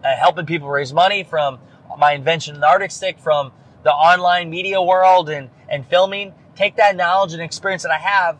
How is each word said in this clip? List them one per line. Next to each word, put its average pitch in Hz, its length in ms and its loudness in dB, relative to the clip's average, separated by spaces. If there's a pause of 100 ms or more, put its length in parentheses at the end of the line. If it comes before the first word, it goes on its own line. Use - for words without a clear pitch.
uh, 135 120 0
helping 165 300 0
people 147 240 -6
raise 143 240 -4
money, 190 300 0
from 143 360 -4 (380)
my 147 160 4
invention 147 420 -4
of 143 60 -6
the 147 60 4
Arctic 185 240 2
Stick, - 280 -8
from 147 320 -2 (320)
the 156 80 2
online 175 580 2
media 190 320 -4
world 185 480 4
and, 139 200 -8 (200)
and 139 180 -6
filming, 190 460 0 (220)
take 196 200 -2
that 202 200 2
knowledge 180 380 0
and 165 80 -12
experience 185 420 -8
that 165 80 -4
I 160 80 -2
have 180 400 -2